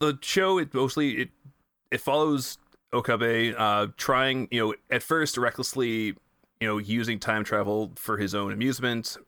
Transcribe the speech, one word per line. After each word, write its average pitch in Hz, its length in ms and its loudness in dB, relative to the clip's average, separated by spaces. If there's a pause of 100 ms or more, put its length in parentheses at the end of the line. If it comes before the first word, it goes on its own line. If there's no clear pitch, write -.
The 147 200 2
show, 190 380 2
it 151 160 -2
mostly, 131 380 2
it, - 160 -2 (600)
it 123 100 -2
follows 147 580 0 (340)
Okabe, 117 640 2
uh, 104 400 2
trying, 131 540 0
you 120 100 0
know, 110 140 2 (160)
at 123 120 0
first 156 360 0
recklessly, 117 760 -2 (460)
you 113 60 -2
know, 107 120 0
using 110 400 -2
time 107 260 0
travel 104 500 0
for - 240 -4
his 98 160 -2
own 101 180 -2
amusement 120 640 -2 (120)